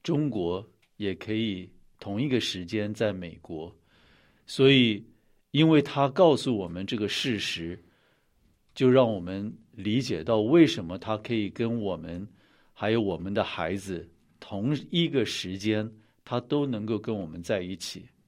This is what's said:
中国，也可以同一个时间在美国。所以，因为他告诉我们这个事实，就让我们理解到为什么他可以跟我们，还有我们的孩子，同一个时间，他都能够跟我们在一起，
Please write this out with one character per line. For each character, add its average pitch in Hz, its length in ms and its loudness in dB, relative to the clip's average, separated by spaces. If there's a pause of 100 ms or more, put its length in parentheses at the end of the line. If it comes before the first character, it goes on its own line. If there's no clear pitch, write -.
中 151 260 0
国， 95 380 -4 (300)
也 98 180 -4
可 - 180 -10
以 104 360 -4 (300)
同 104 220 -6
一 147 80 -2
个 127 100 2
时 92 280 -4
间 104 260 -4
在 104 200 0
美 87 280 -12
国。 82 340 -12 (720)
所 135 240 4
以， 117 340 6 (480)
因 160 180 6
为 156 100 8
他 139 280 2
告 151 280 6
诉 127 200 0
我 95 120 -4
们 87 160 -8
这 117 120 -4
个 104 120 0
事 117 300 -2
实， 85 440 -6 (920)
就 131 160 4
让 127 200 6
我 104 80 -4
们 95 320 -6 (220)
理 107 300 -2
解 104 200 -4
到 110 180 2
为 147 260 8
什 110 180 -2
么 87 140 -8
他 110 200 -4
可 107 140 -8
以 107 160 0
跟 117 320 -4
我 95 160 -4
们， 85 300 -10 (460)
还 104 180 -4
有 113 100 2
我 98 160 0
们 87 160 -6
的 104 100 2
孩 87 340 -4
子， 95 320 -8 (320)
同 110 360 -2 (140)
一 170 180 2
个 139 160 0
时 95 320 -6
间， 107 320 0 (360)
他 120 160 -4
都 143 260 0
能 110 180 -4
够 110 140 -2
跟 110 180 -6
我 95 100 -6
们 82 160 -12
在 101 200 -2
一 92 140 -8
起， - 280 -12 (240)